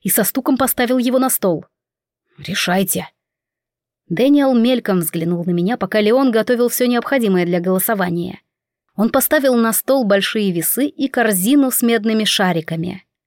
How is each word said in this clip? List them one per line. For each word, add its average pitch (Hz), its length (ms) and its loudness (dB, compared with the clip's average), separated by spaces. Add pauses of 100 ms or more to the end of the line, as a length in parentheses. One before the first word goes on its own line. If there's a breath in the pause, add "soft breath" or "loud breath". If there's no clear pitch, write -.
и 196 80 -4
со - 140 0
стуком 269 340 -2
поставил 254 400 0
его 254 220 0
на 262 100 0
стол. 185 360 -2 (720)
«Решайте». 185 720 -2 (1000)
Дэниел 269 460 2
мельком 233 460 2
взглянул 170 440 -4
на 175 60 -2
меня, 180 260 0
пока 202 240 -2
Леон 240 320 2
готовил 233 380 0
все 247 180 -2
необходимое 233 580 0
для 175 140 0
голосования. 185 800 -4 (580)
Он 220 140 0
поставил 262 440 2
на 226 160 2
стол 262 320 0
большие 202 480 0
весы 170 360 -2
и 269 200 -4
корзину 240 640 2
с - 100 -2
медными 220 440 0
шариками. 175 800 -2 (220)